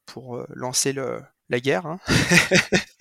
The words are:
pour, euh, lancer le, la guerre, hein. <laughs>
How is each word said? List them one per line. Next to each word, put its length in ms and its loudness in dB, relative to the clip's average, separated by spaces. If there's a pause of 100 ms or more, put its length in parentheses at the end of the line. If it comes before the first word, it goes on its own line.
pour, 320 -14
euh, 140 -10
lancer 420 -2
le, 300 -6 (260)
la 100 0
guerre, 280 0
hein. 200 -6
<laughs> 720 4 (220)